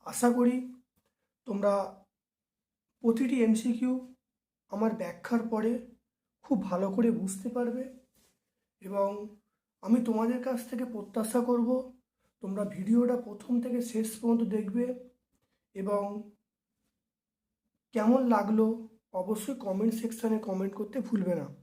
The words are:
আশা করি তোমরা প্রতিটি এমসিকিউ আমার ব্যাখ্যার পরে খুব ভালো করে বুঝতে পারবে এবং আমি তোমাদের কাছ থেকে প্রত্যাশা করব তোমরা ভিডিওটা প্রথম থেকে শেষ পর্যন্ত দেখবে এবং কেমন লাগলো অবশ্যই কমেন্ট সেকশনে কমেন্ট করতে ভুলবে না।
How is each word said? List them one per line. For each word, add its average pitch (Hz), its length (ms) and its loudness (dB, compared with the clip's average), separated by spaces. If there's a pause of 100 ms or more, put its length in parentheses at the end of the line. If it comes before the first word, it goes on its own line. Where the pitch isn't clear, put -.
(120)
আশা - 160 2 (100)
করি 247 180 4 (880)
তোমরা 202 260 0 (1300)
প্রতিটি 240 360 4 (100)
এমসিকিউ 233 460 2 (800)
আমার 220 180 2 (100)
ব্যাখ্যার 185 400 -2 (100)
পরে 220 200 2 (720)
খুব 262 140 2 (120)
ভালো 180 160 0 (100)
করে 233 120 4 (120)
বুঝতে 190 360 -6
পারবে 240 280 -2 (1000)
এবং 196 260 0 (760)
আমি 226 120 4 (100)
তোমাদের 226 380 0
কাছ 254 120 -2 (120)
থেকে 254 140 -6 (100)
প্রত্যাশা 220 540 -2
করব 240 200 2 (760)
তোমরা 196 200 -4 (140)
ভিডিওটা 240 400 2 (100)
প্রথম 208 260 -8 (120)
থেকে 247 140 -2 (140)
শেষ 220 160 -2 (120)
পর্যন্ত 233 220 2 (140)
দেখবে 208 280 -2 (920)
এবং 202 280 -2 (1900)
কেমন 233 260 6 (160)
লাগলো 214 300 4 (540)
অবশ্যই 202 440 -4
কমেন্ট 202 360 0
সেকশনে 226 380 -2 (100)
কমেন্ট 190 300 -2
করতে 214 200 -6 (100)
ভুলবে 196 320 0
না। - 60 -8 (160)